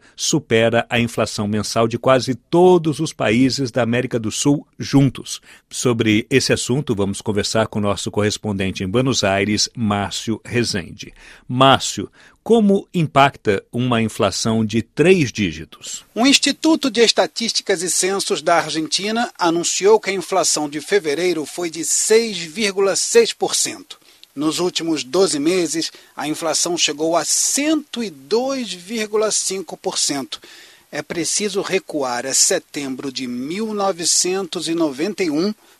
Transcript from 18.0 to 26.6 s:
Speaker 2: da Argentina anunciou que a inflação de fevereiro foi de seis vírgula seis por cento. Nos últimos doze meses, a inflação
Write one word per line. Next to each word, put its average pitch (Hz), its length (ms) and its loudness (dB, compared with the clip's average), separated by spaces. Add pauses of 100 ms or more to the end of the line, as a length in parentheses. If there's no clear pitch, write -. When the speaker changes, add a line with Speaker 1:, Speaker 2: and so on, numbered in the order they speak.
Speaker 2:
da 170 160 2
Argentina 160 800 -2
anunciou 180 640 4
que 196 100 -4
a 196 40 -2
inflação 160 560 0
de 147 120 -8
fevereiro 160 640 0
foi 175 260 -8
de 165 120 -8
seis 220 540 2
vírgula 190 580 -2
seis - 360 4
por - 240 -4
cento. - 420 -6 (380)
Nos 151 240 -2
últimos 165 440 -2
doze 151 360 0
meses, 165 520 0 (240)
a 135 120 -8
inflação 156 500 -2